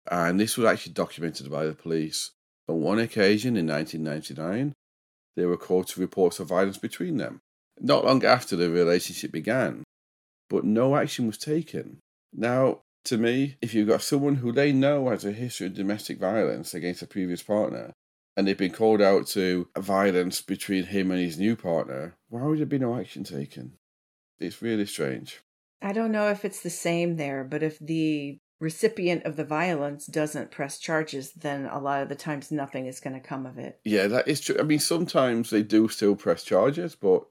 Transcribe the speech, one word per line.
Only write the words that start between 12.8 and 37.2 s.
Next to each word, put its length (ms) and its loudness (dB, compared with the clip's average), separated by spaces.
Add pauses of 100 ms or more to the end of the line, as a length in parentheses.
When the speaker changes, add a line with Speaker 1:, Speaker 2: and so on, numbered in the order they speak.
Speaker 1:
to 140 0
me, 420 2
if 120 -4
you've 160 4
got 140 6
someone 340 2
who 140 -2
they 220 4
know 380 4
has 140 -2
a 60 -2
history 380 -6
of 60 -8
domestic 440 -4
violence 560 0
against 280 -6
a 40 -14
previous 360 -4
partner, 500 -2 (440)
and 120 4
they've 100 2
been 140 0
called 280 6
out 280 6
to 400 0 (100)
violence 640 2
between 440 -2
him 260 0
and 100 0
his 180 -2
new 160 2
partner, 600 -4 (140)
why 140 -8
would 160 0
there 80 0
be 120 0
no 200 0
action 240 -10
taken? 520 -10 (640)
It's 220 -8
really 240 0
strange. 540 -6 (400)
Speaker 2:
I 120 -4
don't 200 -2
know 180 2
if 140 -4
it's 180 -6
the 80 -6
same 460 -2
there, 280 -4
but 180 -4
if 160 -2
the 600 -2 (220)
recipient 640 0
of 120 -6
the 80 -4
violence 600 -2
doesn't 440 -4
press 280 -8
charges, 540 -4
then 320 -6
a 160 -8
lot 220 -2
of 80 -6
the 40 -6
times 380 -8
nothing 320 -4
is 160 -10
gonna 180 -8
come 280 -10
of 100 -14
it. 280 -12
Speaker 1:
Yeah, 240 2
that 200 0
is 140 0
true. 160 -2
I 60 2
mean, 140 4
sometimes 720 2
they 140 2
do 260 4
still 260 2
press 300 0
charges, 500 2
but 360 4